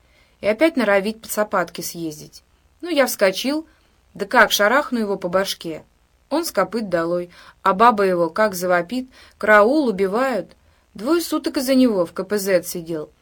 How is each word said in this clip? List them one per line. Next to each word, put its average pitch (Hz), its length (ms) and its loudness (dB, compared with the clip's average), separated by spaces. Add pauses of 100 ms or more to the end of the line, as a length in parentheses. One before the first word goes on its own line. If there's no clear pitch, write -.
(400)
И 196 60 -6
опять 302 300 2
норовит 202 460 0
под - 80 -20
сапатки 190 500 -4
съездить. 156 640 -12 (380)
Ну, 339 80 -12
я 285 180 2
вскочил, 240 600 -2 (460)
да 196 140 -8
как 208 260 4
шарахну 233 480 0
его 202 160 -2
по 190 120 -8
башке. 180 560 -4 (460)
Он - 140 -2
с - 80 -8
копыт 202 360 -2
долой, 175 420 -2 (320)
а 190 100 2
баба 208 320 4
его 170 260 0
как 214 240 0
завопит: 180 540 -2 (300)
"Караул, 220 500 4
убивают!" 196 680 -2 (380)
Двое 311 260 0
суток 311 360 -4
из-за 269 180 0
него 226 320 4
в - 60 -18
К - 120 -8
П 208 140 -4
З 196 180 0
отсидел, 170 540 -6 (120)